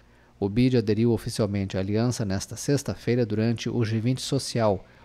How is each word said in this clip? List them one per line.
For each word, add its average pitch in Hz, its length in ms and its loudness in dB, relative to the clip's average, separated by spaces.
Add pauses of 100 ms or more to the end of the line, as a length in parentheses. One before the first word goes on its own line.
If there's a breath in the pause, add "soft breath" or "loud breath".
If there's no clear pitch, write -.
(400 soft breath)
O 101 80 0
bid 123 300 4
aderiu 110 340 2
oficialmente 101 640 -2
à 92 60 0
aliança 110 420 0
nesta 101 320 -4
sexta-feira 127 680 0
durante 110 440 -2
o 117 140 0
G 110 160 0
vinte 127 220 -2
Social, 110 640 0 (200 loud breath)